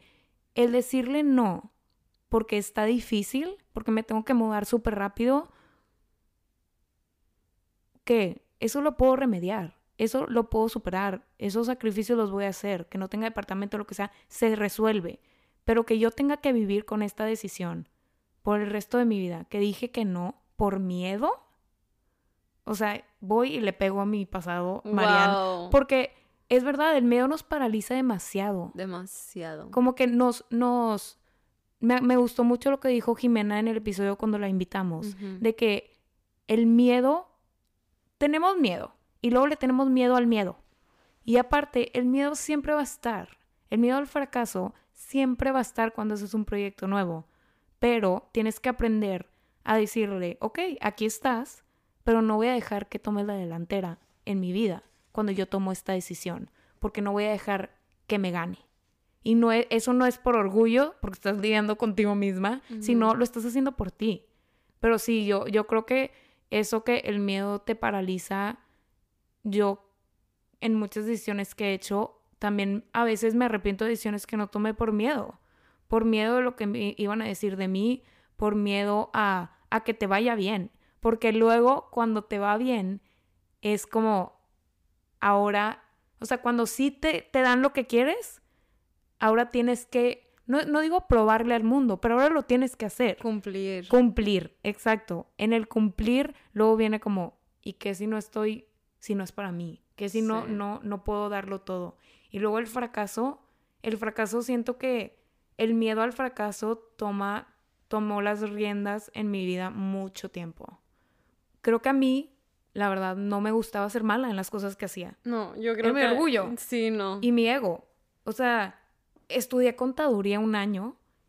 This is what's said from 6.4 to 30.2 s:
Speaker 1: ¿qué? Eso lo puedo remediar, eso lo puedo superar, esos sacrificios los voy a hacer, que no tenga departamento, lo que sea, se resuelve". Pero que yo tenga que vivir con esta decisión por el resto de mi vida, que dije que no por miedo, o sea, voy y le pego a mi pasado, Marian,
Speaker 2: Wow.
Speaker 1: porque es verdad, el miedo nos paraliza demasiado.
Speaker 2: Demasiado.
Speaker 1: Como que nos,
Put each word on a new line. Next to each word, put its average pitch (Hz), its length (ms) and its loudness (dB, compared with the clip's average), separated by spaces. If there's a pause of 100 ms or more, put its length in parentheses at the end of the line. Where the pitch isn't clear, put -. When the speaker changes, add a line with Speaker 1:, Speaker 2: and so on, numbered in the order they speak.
Speaker 1:
¿qué? 214 420 0 (140)
Eso 254 220 -2
lo 294 160 0
puedo 262 180 6
remediar, 196 600 -2 (200)
eso 226 300 0
lo 233 220 0
puedo 220 200 0
superar, 190 560 -6 (120)
esos 214 300 -2
sacrificios 226 500 -2
los 208 140 0
voy 196 140 -4
a 196 40 -2
hacer, 190 380 -6
que - 100 -10
no 190 120 -6
tenga 214 160 -6
departamento, 202 520 -6
lo 208 100 -8
que 190 80 -16
sea, 202 160 -6 (160)
se 220 280 0
resuelve". 214 640 -2 (440)
Pero 226 220 2
que 226 140 2
yo 226 120 4
tenga 277 260 0
que 285 160 0
vivir 208 320 0
con 214 160 -2
esta 208 240 -4
decisión 180 640 -6 (520)
por 208 200 0
el 208 80 -4
resto 208 280 -4
de 247 80 4
mi 220 140 0
vida, 175 260 -6
que - 140 -6
dije 208 320 -2
que 226 140 -4
no 180 360 -6 (140)
por 196 240 0
miedo, 190 640 -4 (1200)
o 214 120 -6
sea, 208 280 -2 (160)
voy 226 360 2
y 254 60 -2
le 196 120 0
pego 196 280 0
a 202 40 -2
mi 208 200 -2
pasado, 175 600 -6
Marian, 202 460 4
Speaker 2:
Wow. 185 400 -2
Speaker 1:
porque 269 420 4 (360)
es 247 140 6
verdad, 294 340 2
el 247 60 4
miedo 240 240 4
nos 311 160 -2
paraliza 240 520 -2
demasiado. 202 800 -2
Speaker 2:
Demasiado. 175 1000 -12
Speaker 1:
Como 247 240 4
que 254 120 4
nos, 240 420 2